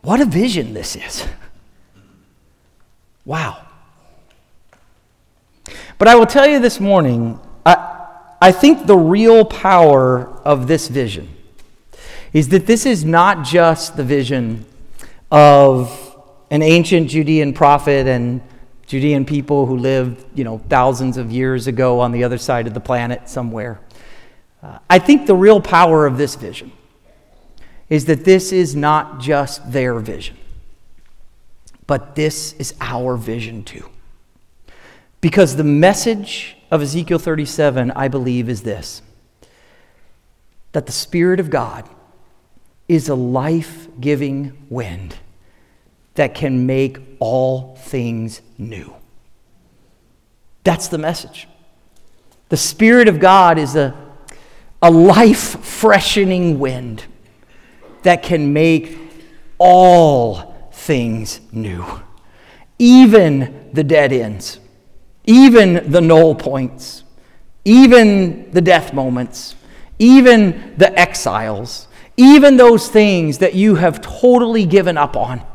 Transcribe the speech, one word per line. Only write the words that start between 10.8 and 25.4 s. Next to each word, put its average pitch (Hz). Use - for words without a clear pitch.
vision 107
is 151
that 180
this 226
is 190
not 170
just 160
the 147
vision 123
of 139
an 151
ancient 165
Judean 151
prophet 143
and 123
Judean 139
people 139
who 127
lived, 127
you 135
know, 110
thousands 127
of 117
years 127
ago 123
on 120
the 120
other 120
side 120
of 110
the 113
planet 120
somewhere. 113
Uh, -
I 185
think 285
the 190
real 202